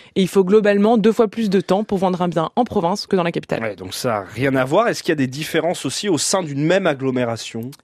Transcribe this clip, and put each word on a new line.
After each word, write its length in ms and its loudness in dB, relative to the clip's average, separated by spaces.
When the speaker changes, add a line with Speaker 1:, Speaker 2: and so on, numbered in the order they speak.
Speaker 1:
Et 60 2
il 80 2
faut 160 2
globalement 520 4
deux 140 4
fois 160 2
plus 220 -4
de 100 2
temps 240 0
pour 140 -2
vendre 240 0
un 80 0
bien 260 -2
en 80 2
province 440 -2
que 100 0
dans 60 2
la 100 -2
capitale. 280 -4
Speaker 2:
Ouais, 140 -6
donc 180 -12
ça 160 -4
n'a 120 -2
rien 340 -2
à 80 4
voir. 240 2
Est-ce 160 -4
qu'il 60 -4
y 20 4
a 40 2
des 120 0
différences 580 -4
aussi 220 -6
au 100 2
sein 240 0
d'une 220 -4
même 240 2
agglomération ? 840 -4